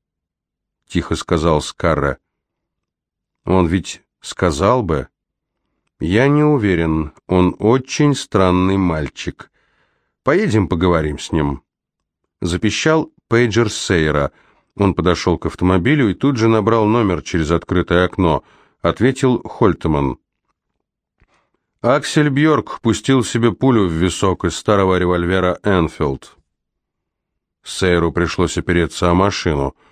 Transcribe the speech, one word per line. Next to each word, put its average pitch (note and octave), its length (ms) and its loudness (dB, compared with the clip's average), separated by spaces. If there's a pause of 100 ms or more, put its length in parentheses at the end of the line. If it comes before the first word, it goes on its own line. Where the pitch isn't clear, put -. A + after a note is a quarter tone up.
(880)
тихо - 260 -4
сказал D#2+ 460 0
Скарра. C#2+ 580 -2 (1300)
«Он F2+ 220 2
ведь E2+ 360 -4 (180)
сказал F#2 600 0
бы?» D#2 260 -4 (920)
«Я G2+ 280 2
не D3 140 2
уверен. E2+ 680 0 (140)
Он F2+ 320 2
очень C3+ 560 0
странный F#2+ 640 0
мальчик. D#2+ 720 -6 (720)
Поедем C3+ 440 0
поговорим E2 520 0
с - 120 -12
ним». C#2+ 320 -2 (800)
Запищал A2+ 720 -2 (160)
пейджер A#2 420 2
Сейера. D2+ 600 0 (440)
Он G2 180 0
подошёл E2+ 420 0
к - 80 -6
автомобилю F#2 640 0
и F#2+ 60 -2
тут C3+ 240 -2
же A2+ 100 2
набрал A2 380 2
номер G#2+ 360 0
через D#2+ 280 -2
открытое F2 560 0
окно. E2+ 360 0 (380)
Ответил B2+ 640 0
Хольтеман. D2 760 -2 (1600)
«Аксель D3 480 0
Бьорк D3 500 0
пустил B2 420 0
себе A2+ 300 0
пулю A2+ 340 2
в E2+ 60 -2
висок F2 540 0
из E2+ 100 -4
старого F#2+ 420 0
револьвера F2+ 640 0
Энфилд». D#2+ 760 -2 (1300)
Сейеру E2+ 480 0
пришлось E2+ 460 -2
опереться E2+ 540 0
о F2 40 4
машину. F2+ 640 0 (160)